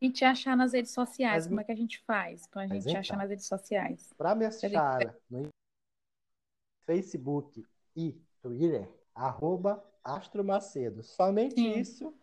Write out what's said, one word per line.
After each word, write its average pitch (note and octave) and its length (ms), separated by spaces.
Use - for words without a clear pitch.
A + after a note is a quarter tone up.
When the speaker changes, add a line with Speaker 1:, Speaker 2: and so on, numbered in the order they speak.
Speaker 1:
gente C4 240
achar B3+ 320
nas B3+ 160
redes A#3+ 180
sociais, A#3+ 520
Speaker 2:
Mas E3+ 40
Speaker 1:
como F#3 100
Speaker 2:
me G#3+ 40
Speaker 1:
é G#3+ 40
que A#3 60
a A3 40
gente A3+ 260
faz F3 460
pra G3 200
Speaker 2:
Mas G3 160
Speaker 1:
gente E3+ 140
achar G3 160
Speaker 2:
então, G3+ 60
Speaker 1:
nas G3 100
redes G3+ 160
sociais? F#3+ 720
Speaker 2:
pra E3 160
me A3+ 80
Speaker 1:
Quer A3 80
dizer, A3 160
Speaker 2:
achar C3+ 380
no B2+ 180
Facebook C#3+ 800
e D#3+ 240
Twitter, B2+ 480
arroba F3+ 720
Astro F#3+ 400
Macedo. C#3+ 600
Somente G#3 520
Speaker 1:
Sim. A3+ 260
Speaker 2:
isso, - 420